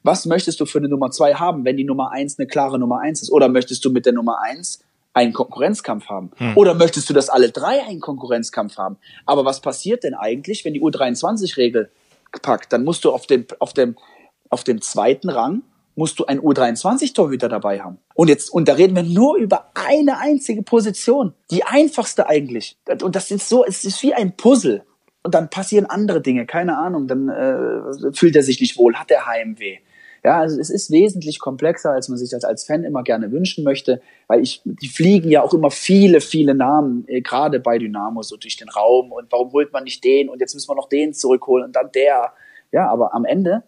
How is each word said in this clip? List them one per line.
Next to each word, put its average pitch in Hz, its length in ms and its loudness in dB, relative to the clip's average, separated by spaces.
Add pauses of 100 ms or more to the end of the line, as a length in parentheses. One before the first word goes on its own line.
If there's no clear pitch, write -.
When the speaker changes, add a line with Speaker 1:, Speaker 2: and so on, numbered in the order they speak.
Speaker 1:
Was 151 240 2
möchtest 170 340 -2
du 151 60 0
für 147 140 -4
eine 147 80 -2
Nummer 135 240 -2
zwei 143 240 2
haben, 160 300 -4
wenn 135 120 0
die 135 60 -4
Nummer 135 280 -4
eins 139 280 -8
eine 131 80 -4
klare 135 320 -2
Nummer 123 200 -2
eins 151 220 -6
ist? - 80 -12
Oder 139 180 6
möchtest 127 380 0
du 131 60 2
mit 123 160 2
der 123 60 4
Nummer 117 280 -2
eins 135 380 -10 (340)
einen 120 200 2
Konkurrenzkampf 127 720 -4
haben? 95 300 -10
Speaker 2:
Hm. 117 200 0
Speaker 1:
Oder 190 160 8
möchtest 165 360 2
du, 147 40 0
dass 135 160 4
alle 127 220 4
drei 208 320 -2
einen 196 160 -12
Konkurrenzkampf 120 800 -6
haben? 98 200 -6 (300)
Aber 139 180 2
was 131 140 -2
passiert 202 440 -6
denn 135 120 -6
eigentlich, 131 500 -8
wenn 156 80 -6
die 139 80 -4
U 160 80 2
dreiundzwanzig-Regel 127 1000 -2 (500)
packt? - 320 -2
Dann 120 120 -2
musst 165 200 -4
du 139 60 4
auf 127 160 -6
dem, 120 180 2 (140)
auf - 140 -6
dem, 120 220 0 (540)
auf - 140 -4
dem 113 180 -2
zweiten 131 480 -2
Rang 143 320 -4 (340)
musst 156 220 -4
du 160 80 -4
einen 139 140 -2
U 147 140 2
dreiundzwanzig-Torhüter 135 960 0
dabei 101 320 -4
haben. 92 180 -16 (160)
Und 165 140 4
jetzt, - 220 2
und 160 160 2
da 143 60 6
reden 185 220 4
wir 175 80 0
nur 226 340 2
über 220 380 -2
eine 277 420 2
einzige 247 460 -2
Position. 226 680 0 (180)
Die 175 140 -2
einfachste - 640 0
eigentlich. 135 500 -2 (260)
Und 180 120 -2
das 190 140 -4
ist 202 180 -6
so, 247 160 4
es - 200 -4
ist 196 180 -6
wie 277 140 0
ein 196 200 -2
Puzzle. 180 460 4 (440)
Und 170 80 -2
dann 165 160 2
passieren 196 360 2
andere 190 340 -2
Dinge, 127 260 0
keine 170 320 -2
Ahnung, 160 300 -4
dann, 131 220 -2
äh, 127 840 -4
fühlt 160 240 4
er 143 80 8
sich 131 160 0
nicht 123 180 0
wohl, 120 180 6
hat - 140 -12
er 135 160 4
Heimweh. 107 520 -8 (440)
Ja, 165 180 4
also 156 200 0
es 151 100 -6
ist 196 220 -4
wesentlich 170 480 2
komplexer, 151 520 -2
als 131 180 -4
man 123 80 -6
sich 123 120 -8
das 123 140 -6
als - 220 -6
Fan 165 180 -2
immer 135 200 -6
gerne 113 280 -2
wünschen 165 320 -4
möchte, 135 380 -2 (260)
weil 120 140 4
ich, - 240 -6
die - 240 -10
fliegen 165 400 4
ja 147 120 6
auch 120 120 2
immer 156 180 2
viele, 185 480 6
viele 143 340 2
Namen, 135 540 0
äh, 127 140 -4
gerade 135 400 -2
bei 117 160 0
Dynamo 110 440 -6
so 107 140 -14
durch - 220 -14
den 110 100 -20
Raum 120 460 2
und 120 180 -10
warum 123 220 -2
holt 143 180 0
man 131 140 -6
nicht - 180 -14
den 135 240 4
und 127 140 -10
jetzt 127 140 -4
müssen 139 140 -14
wir 139 60 -2
noch 139 140 -8
den 151 240 -2
zurückholen 127 540 0
und 127 100 -16
dann 123 180 -4
der. 131 380 2 (400)
Ja, 160 160 0
aber 113 240 0
am 120 100 -2
Ende 175 440 0